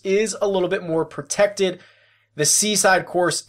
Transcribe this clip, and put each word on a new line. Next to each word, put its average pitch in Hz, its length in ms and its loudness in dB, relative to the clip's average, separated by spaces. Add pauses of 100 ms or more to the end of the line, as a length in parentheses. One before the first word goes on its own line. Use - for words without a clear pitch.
is 196 360 0
a 208 60 0
little 185 220 0
bit 185 120 -2
more 165 220 -2
protected. 190 800 -2 (540)
The 147 100 -2
Seaside 196 600 2
course 175 440 0